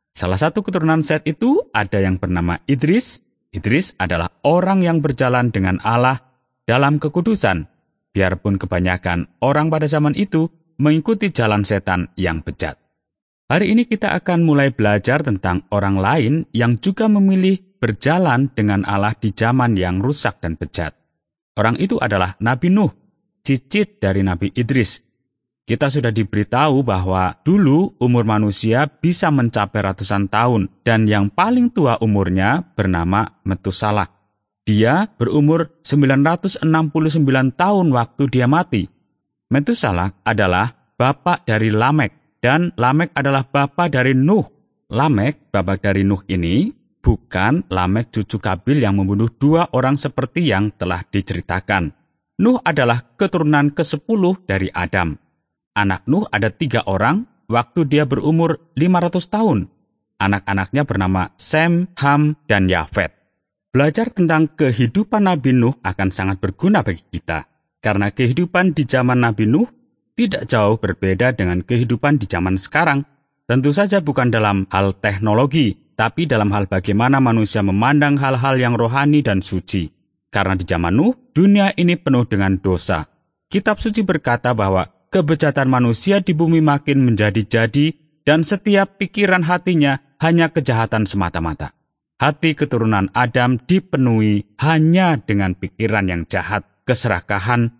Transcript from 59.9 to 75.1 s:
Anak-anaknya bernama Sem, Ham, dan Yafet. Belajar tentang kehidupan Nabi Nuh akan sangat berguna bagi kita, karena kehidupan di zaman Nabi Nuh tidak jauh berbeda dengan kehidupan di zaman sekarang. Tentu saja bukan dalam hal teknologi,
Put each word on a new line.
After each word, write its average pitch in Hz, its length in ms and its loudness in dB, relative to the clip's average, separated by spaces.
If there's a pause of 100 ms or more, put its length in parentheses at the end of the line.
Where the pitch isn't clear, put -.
Anak-anaknya 101 680 -2
bernama 92 520 -2
Sem, 170 520 0 (120)
Ham, 147 360 2 (120)
dan 95 200 2
Yafet. 85 440 -2 (560)
Belajar 156 400 0
tentang 160 440 2
kehidupan 156 760 0
Nabi 131 280 0
Nuh 120 280 2
akan 95 240 -2
sangat 95 320 -4
berguna 175 400 0
bagi 87 240 -6
kita, - 400 -8 (360)
karena 101 280 0
kehidupan 170 640 0
di 147 120 0
zaman 123 400 0
Nabi 110 200 0
Nuh 156 240 2 (440)
tidak 214 320 -2
jauh 113 320 2
berbeda 95 560 -2
dengan 92 320 -2
kehidupan 123 560 0
di 98 80 -8
zaman 92 320 -2
sekarang. 143 480 -2 (400)
Tentu 135 240 2
saja 196 300 0
bukan 135 240 0
dalam 104 420 0
hal 98 300 0
teknologi, 107 800 0 (160)